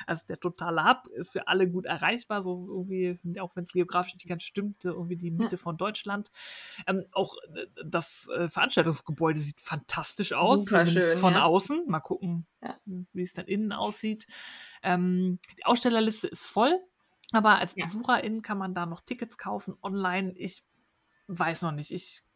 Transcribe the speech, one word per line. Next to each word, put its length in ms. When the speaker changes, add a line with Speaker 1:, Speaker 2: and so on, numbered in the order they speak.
Speaker 1:
Also 220
der 100
totale 460
Hub, 240
für 220
alle 220
gut 160
erreichbar, 560
so 260
irgendwie, 500
auch 160
wenn's 160
geografisch 420
nicht 140
ganz 140
stimmt, 420
irgendwie 320
die 120
Speaker 2:
Ja. 60
Speaker 1:
Mitte 220
von 220
Deutschland. 520
Ähm, 260
auch, 240
äh, 120
das, 500
äh, 140
Veranstaltungsgebäude 920
sieht 220
fantastisch 720
aus, 320
Speaker 2:
Super 180
Speaker 1:
zumindest 280
Speaker 2:
schön, 80
Speaker 1:
von 120
Speaker 2:
ja. 120
Speaker 1:
außen. 440
Mal 120
gucken, 460
Speaker 2:
Ja. 220
Speaker 1:
wie 380
es 100
dann 140
innen 260
aussieht. 540
Ähm, 560
die 60
Ausstellerliste 640
ist 160
voll, 340
aber 280
als 160
Speaker 2:
Ja. 100
Speaker 1:
Besucherin 560
kann 160
man 160
da 100
noch 160
Tickets 380
kaufen 420
online. 560
Ich 280
weiß 300
noch 100
nicht. 200
Ich 300